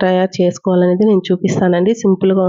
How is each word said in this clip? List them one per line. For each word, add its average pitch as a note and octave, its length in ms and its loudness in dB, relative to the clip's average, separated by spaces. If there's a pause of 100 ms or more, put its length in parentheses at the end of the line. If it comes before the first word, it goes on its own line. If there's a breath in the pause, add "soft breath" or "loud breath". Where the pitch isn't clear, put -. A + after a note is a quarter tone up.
తయారు F#3 360 0
చేసుకోవాలనేది F3+ 720 0
నేను F#3+ 180 2
చూపిస్తానండి. F3+ 760 0
సింపుల్గా F#3+ 480 0